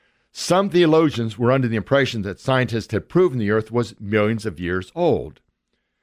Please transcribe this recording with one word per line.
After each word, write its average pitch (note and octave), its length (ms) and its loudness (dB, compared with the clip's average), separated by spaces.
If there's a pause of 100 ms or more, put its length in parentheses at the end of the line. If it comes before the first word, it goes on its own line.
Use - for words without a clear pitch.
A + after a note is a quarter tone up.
(320)
Some G3 380 0
theologians D#3 680 2
were A#2+ 160 2
under C3 160 2
the A2 80 -2
impression A#2+ 460 0
that F#2+ 180 -10
scientists B2 520 -2
had G2+ 160 -4
proven E3+ 300 2
the G#2 120 -2
earth G#2+ 200 0
was A#2 300 -4
millions G#2+ 460 0
of E2+ 140 -8
years F2+ 340 -4
old. A2 480 -2 (600)